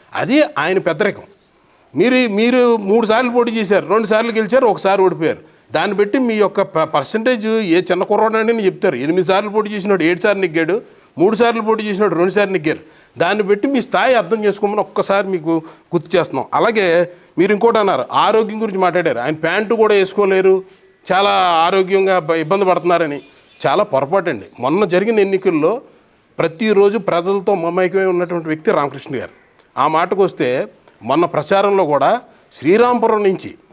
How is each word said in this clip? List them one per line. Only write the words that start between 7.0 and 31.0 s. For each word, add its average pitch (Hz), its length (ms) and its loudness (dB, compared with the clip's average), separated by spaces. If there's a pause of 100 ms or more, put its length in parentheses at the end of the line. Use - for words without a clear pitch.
ఏ 196 340 0 (100)
చిన్న 180 120 0
కుర్రాడని 220 640 0
చెప్తారు. 170 300 0
ఎనిమిది 160 320 0
సార్లు 202 220 0
పోటీ 208 200 -2
చేసినాడు 196 340 -2
ఏడు 175 160 0
సార్లు 196 220 0
నెగ్గాడు, 165 400 -2 (360)
మూడు 202 180 2
సార్లు 233 260 2
పోటీ 214 220 -2
చేసినాడు 202 320 0
రెండు 180 160 2
సార్లు 196 220 0
నెగ్గారు. 156 260 -2 (380)
దాన్ని 196 260 0
బట్టి 202 240 0
మీ 269 140 0
స్థాయి 233 340 0
అర్థం 214 300 0
చేసుకోమని 202 340 -2
ఒక్కసారి 196 480 -2
మీకు 165 340 -2 (340)
గుర్తు 175 220 -2
చేస్తున్నాం. 139 360 -2
అలాగే 175 540 2 (300)
మీరు 196 160 2
ఇంకోటి 220 240 2
అన్నారు, 175 340 0
ఆరోగ్యం 208 500 0
గురించి 202 160 -4
మాట్లాడారు. 170 420 0
ఆయన 139 140 -2
ప్యాంటు 190 420 -2
కూడా 214 180 2
వేసుకోలేరు, 190 720 2 (480)
చాలా 202 200 2 (340)
ఆరోగ్యంగా 190 540 0
బ-, 160 120 -4
ఇబ్బంది 165 340 0
పడుతున్నారని. 170 540 0 (480)
చాలా 160 160 2
పొరపాటండి. 143 640 -2 (140)
మొన్న 160 260 0
జరిగిన 208 340 0
ఎన్నికల్లో 190 640 0 (580)
ప్రతిరోజు 202 580 2
ప్రజలతో 190 580 -2
మమేకమై 180 500 0
ఉన్నటువంటి 175 420 -2
వ్యక్తి 156 240 -2
రామకృష్ణ 143 440 -4
గారు. 95 140 -8 (480)
ఆ 135 100 2
మాటకు 180 360 0
వస్తే 160 440 -2 (360)